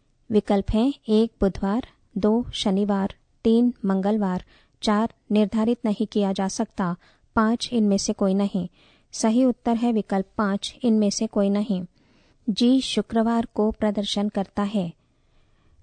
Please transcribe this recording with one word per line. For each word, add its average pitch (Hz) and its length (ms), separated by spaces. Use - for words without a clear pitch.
विकल्प 202 400
हैं 240 220
एक 220 220
बुधवार, 196 460
दो 220 360
शनिवार, 196 600
तीन 240 300
मंगलवार, 190 580
चार 214 320
निर्धारित 214 540
नहीं 208 220
किया 196 260
जा 190 140
सकता, 190 480
पाँच 226 380
इनमें 208 240
से - 160
कोई 196 200
नहीं। 196 340
सही 233 340
उत्तर 233 300
है 240 160
विकल्प 196 340
पाँच, 202 460
इनमें 220 260
से 220 180
कोई 202 220
नहीं। 202 360
जी 247 320
शुक्रवार 226 760
को 214 160
प्रदर्शन 208 580
करता 202 340
है। 202 300